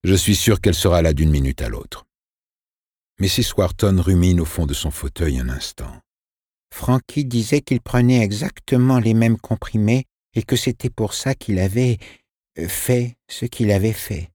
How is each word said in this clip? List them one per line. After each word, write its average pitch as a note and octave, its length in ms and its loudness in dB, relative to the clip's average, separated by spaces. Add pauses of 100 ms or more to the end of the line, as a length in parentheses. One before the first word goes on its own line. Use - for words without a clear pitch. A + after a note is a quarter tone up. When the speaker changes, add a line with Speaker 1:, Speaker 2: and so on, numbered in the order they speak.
Speaker 1:
Je F#2 120 4
suis G2 200 2
sûr G#2 260 2
qu'elle F2+ 140 4
sera F2 260 2
là D#2+ 120 4
d'une D#2 160 2
minute C2+ 320 0
à B1 80 -4
l'autre. - 360 -14 (1120)
missus F#2+ 360 0
Wharton F#2+ 460 2
rumine F2+ 380 4
au E2 60 0
fond D#2 200 -4
de C#2+ 80 -4
son D2+ 180 -6
fauteuil C#2+ 480 -4
un B1+ 100 -4
instant. - 520 -10 (720)
Speaker 2:
Frankie C3 520 -2
disait A#2+ 360 0
qu'il B2+ 200 -2
prenait B2 400 4
exactement B2 760 0
les A2 140 2
mêmes A2+ 240 4
comprimés A2+ 680 -2 (300)
et A2 80 -2
que - 120 -2
c'était B2 340 -4
pour A2 240 -4
ça - 200 -4
qu'il G2+ 260 -2
avait, G#2+ 380 0 (600)
euh, E2 80 -6
fait B2 500 -2 (100)
ce - 180 -10
qu'il G#2 260 0
avait G2+ 220 2
fait. E2+ 420 -8